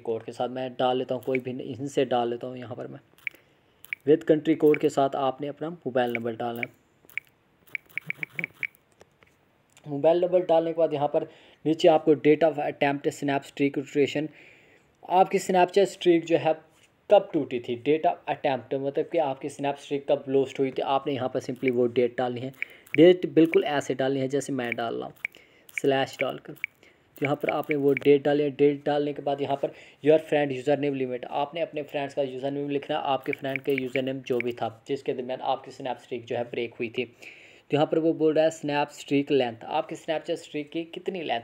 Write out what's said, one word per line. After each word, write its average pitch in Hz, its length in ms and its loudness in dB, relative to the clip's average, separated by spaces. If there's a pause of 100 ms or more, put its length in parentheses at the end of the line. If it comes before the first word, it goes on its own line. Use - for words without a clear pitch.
code 113 160 -4
के 123 80 -12
साथ। 123 160 -4
मैं 127 300 -8
डाल 127 200 2
लेता 127 160 -4
हूँ, 123 100 -8
कोई 131 140 0
भी 127 140 -6
नहीं, 131 240 -10
इनसे 139 280 0
डाल 120 260 0
लेता 120 160 -6
हूँ। 127 120 -12
यहाँ 123 180 -12
पर 131 100 -10
मैं 135 140 -16 (1080)
with 160 200 4
country 156 360 2
code 147 160 6
के 151 80 0
साथ 135 280 0
आपने 139 320 -4
अपना 151 220 -10
मोबाइल 123 420 -2
नंबर 117 240 -6
डालना 120 260 -6
है। 131 60 -12 (3250)
मोबाइल 151 340 2
नंबर 180 260 2
डालने 165 260 2
के 165 60 -6
बाद 156 160 2
यहाँ 143 140 0
पर 160 200 0 (360)
नीचे 160 240 4
आपको 156 280 6
date 147 280 4
of 147 180 0
attempt 143 520 0
snap 139 360 -4
streak 139 320 -2
duration, 147 460 -2 (840)
आपकी 190 280 4
Snapchat 185 480 4
स्ट्रीक 170 380 2
जो 160 140 0
है 160 160 0 (560)
कब 202 220 6
टूटी 123 280 -2
थी, 120 220 -6
date 156 240 2
of 175 100 0 (160)
attempt 135 440 -4
मतलब 139 360 -4
कि 170 60 0
आपकी 143 320 -4
snap 139 280 -6
streak 143 300 -6
कब 139 200 2
लॉस्ट 135 320 2
हुई 135 100 0
थी, - 140 -4
आपने 139 280 -2
यहाँ 127 220 -4
पर 131 60 0
simply 127 320 -2
वो 123 160 2
डेट 123 300 0
डालनी 123 220 -4
है। 131 100 -8 (440)
डेट 180 400 8
बिल्कुल 165 320 6
ऐसे 143 280 -2
डालनी 135 260 0
है 131 80 -2
जैसे 139 240 -4
मैं 120 240 -4
डाल 117 180 -6
रहा 127 120 -8
हूँ, 143 80 -16 (680)
स्लैश 135 400 0
डालकर। 139 320 -6
तो - 720 -12
यहाँ 139 120 0
पर - 140 -4
आपने 151 260 -2
वो 139 180 4
डेट 139 300 4
डाली 147 180 2
है। 147 80 0
डेट 143 360 2
डालने 147 260 -2
के 139 100 -10
बाद 143 180 -2
यहाँ 139 160 -2
पर 151 160 -4 (320)
your 151 200 8
friend 147 280 0
username 135 480 0
limit, 123 240 -4
आपने 147 360 -4
अपने 151 220 -6
फ्रेंड्स 139 320 -6
का 143 80 -2
यूज़र 131 280 -4
नेम 143 200 -4
लिखना 143 260 -2
है, - 80 -4
आपके 139 280 -2
फ्रेंड 135 300 -6
के 143 100 -2
यूज़र 131 300 -2
नेम 131 240 -6
जो 123 120 -2
भी 120 140 -4
था 120 160 -6 (200)
जिसके 139 260 -4
दरमियान 127 280 -8
आपकी 139 280 -4
स्नैप 139 280 -8
स्ट्रीक 120 280 -12
जो 120 100 -6
है 120 140 -2
ब्रेक 117 240 -6
हुई 120 140 -6
थी। 120 160 -4
तो - 720 -10
यहाँ 151 100 4
पर 165 120 0
वो 160 160 2
बोल 151 200 2
रहा 156 100 4
है 160 60 2
स्नैप 147 400 -4
स्ट्रीक 143 400 -2
लेंथ, 120 340 0
आपकी 156 320 -4
Snapchat 156 400 -4
स्ट्रीक 147 340 -10
की 165 140 -6
कितनी 185 380 -8
लेंथ 120 220 -4